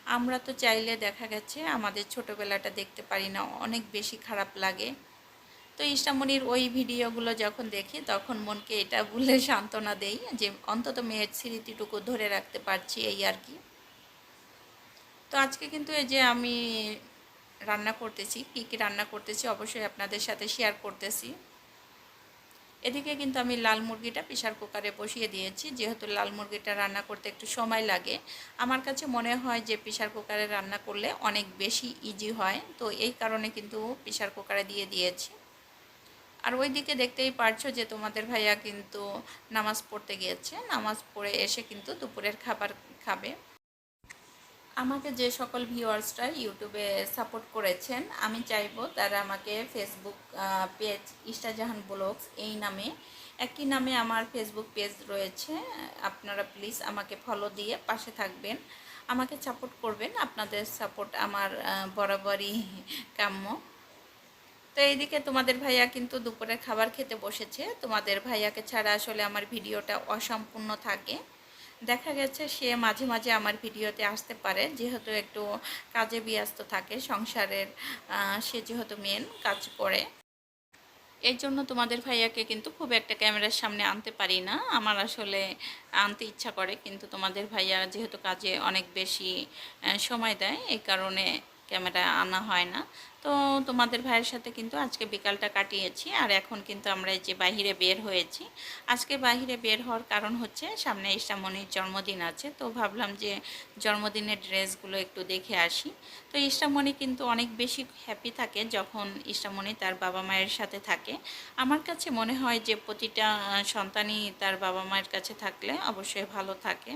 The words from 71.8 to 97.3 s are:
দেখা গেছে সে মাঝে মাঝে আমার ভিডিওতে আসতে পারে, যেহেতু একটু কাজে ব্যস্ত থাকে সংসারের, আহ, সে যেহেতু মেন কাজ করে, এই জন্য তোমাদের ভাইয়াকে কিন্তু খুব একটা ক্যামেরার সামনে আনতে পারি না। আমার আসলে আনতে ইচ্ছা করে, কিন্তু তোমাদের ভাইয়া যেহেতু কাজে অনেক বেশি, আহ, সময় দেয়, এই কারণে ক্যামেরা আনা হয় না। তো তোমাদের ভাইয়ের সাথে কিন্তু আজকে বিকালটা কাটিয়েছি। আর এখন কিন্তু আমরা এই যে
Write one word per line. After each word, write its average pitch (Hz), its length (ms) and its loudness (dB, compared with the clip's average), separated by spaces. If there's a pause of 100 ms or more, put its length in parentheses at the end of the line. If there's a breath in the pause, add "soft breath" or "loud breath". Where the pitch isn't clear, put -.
দেখা 240 280 2
গেছে 277 360 0
সে 247 280 0
মাঝে 226 280 4
মাঝে 233 280 2
আমার 208 300 4
ভিডিওতে 214 420 -2
আসতে 214 300 -2
পারে, 202 340 2
যেহেতু 247 420 -4
একটু 208 480 -2 (340 loud breath)
কাজে 226 280 2
ব্যস্ত 214 480 0
থাকে 208 320 -2
সংসারের, 202 640 0 (420 loud breath)
আহ, 202 320 2
সে 226 220 -2
যেহেতু 226 340 -6
মেন 202 280 -2 (180)
কাজ 202 260 0 (100)
করে, 196 260 4 (1200)
এই 240 140 4
জন্য 277 280 0
তোমাদের 240 360 0
ভাইয়াকে 226 440 2
কিন্তু 214 260 -4
খুব 262 220 -2
একটা 220 220 2
ক্যামেরার 214 360 4
সামনে 208 340 0
আনতে 202 260 0
পারি 185 300 2
না। 226 280 -2
আমার 214 300 4
আসলে 196 560 -2 (380 loud breath)
আনতে 208 320 4
ইচ্ছা 214 260 -6
করে, 190 340 -2
কিন্তু 196 220 -10
তোমাদের 190 400 -2
ভাইয়া 190 400 2
যেহেতু 202 360 -6
কাজে 185 360 0
অনেক 190 260 2 (100)
বেশি, 190 520 0 (360 loud breath)
আহ, 202 160 4
সময় 226 360 2
দেয়, 208 220 2 (120)
এই 220 100 2
কারণে 190 600 2 (260)
ক্যামেরা 180 540 4
আনা 185 200 4
হয় 190 240 4
না। 180 220 -4 (360 loud breath)
তো 285 80 0 (360)
তোমাদের 247 360 4
ভাইয়ের 240 260 4
সাথে 240 220 -6
কিন্তু 226 260 -6
আজকে 247 300 0
বিকালটা 202 420 0
কাটিয়েছি। 196 640 0
আর 226 180 4
এখন 196 360 4
কিন্তু 202 240 -6
আমরা 190 220 2
এই 185 120 0
যে 185 100 0